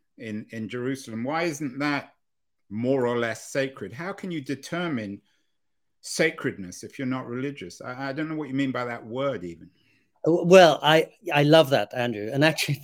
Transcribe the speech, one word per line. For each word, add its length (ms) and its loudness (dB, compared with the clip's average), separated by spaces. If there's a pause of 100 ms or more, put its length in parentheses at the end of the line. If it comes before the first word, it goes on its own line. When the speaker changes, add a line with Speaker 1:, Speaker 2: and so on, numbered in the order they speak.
(200)
Speaker 1:
in, 320 -10
in 180 -8
Jerusalem, 540 -6
why 200 -2
isn't 360 -6
that 340 -4 (560)
more 380 0
or 100 0
less 340 -4
sacred? 400 -6
How 220 -10
can 160 -10
you 120 -6
determine 800 -6 (800)
sacredness 840 -4
if 160 -16
you're 80 -6
not 200 -6
religious? 540 -10
I, 280 -10
I 40 -8
don't 160 -6
know 60 -8
what 120 -8
you 60 -12
mean 180 -2
by 140 -4
that 180 -10
word 400 -6
even. 280 -14 (520)
Speaker 2:
W-, 220 2
well, 380 10
I, 260 4 (240)
I 100 4
love 280 8
that, 240 2
Andrew. 360 -4
And 140 2
actually, 380 0